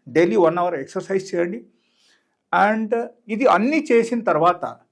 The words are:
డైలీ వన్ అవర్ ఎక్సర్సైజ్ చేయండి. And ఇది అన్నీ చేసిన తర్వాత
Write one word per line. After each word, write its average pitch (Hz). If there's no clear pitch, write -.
డైలీ 175
వన్ 175
అవర్ 175
ఎక్సర్సైజ్ 190
చేయండి. 180
And 220
ఇది 226
అన్నీ 277
చేసిన 233
తర్వాత 165